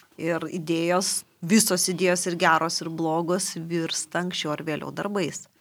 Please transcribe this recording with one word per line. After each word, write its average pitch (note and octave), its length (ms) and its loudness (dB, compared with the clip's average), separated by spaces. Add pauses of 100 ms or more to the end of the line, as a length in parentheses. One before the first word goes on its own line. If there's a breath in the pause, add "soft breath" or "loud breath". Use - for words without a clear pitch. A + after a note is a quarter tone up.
(160)
Ir E3 320 -2
idėjos, E3+ 760 0 (140)
visos F#3 520 4
idėjos F3+ 400 2
ir F3 80 -2
geros, E3 460 4
ir E3 80 -6
blogos E3 680 0
virsta E3 680 -4
anksčiau F3 280 -4
ar D3 140 -6
vėliau D3 260 -6
darbais. G3 540 -4 (140)